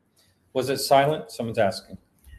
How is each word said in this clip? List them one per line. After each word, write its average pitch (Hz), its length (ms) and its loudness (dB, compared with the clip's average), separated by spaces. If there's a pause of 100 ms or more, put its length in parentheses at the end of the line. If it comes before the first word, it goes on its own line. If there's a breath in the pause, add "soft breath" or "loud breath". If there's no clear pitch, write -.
(540)
Was 127 160 -2
it 135 100 -2
silent? 143 520 2
Someone's 113 280 -4
asking. 98 380 -2 (420 soft breath)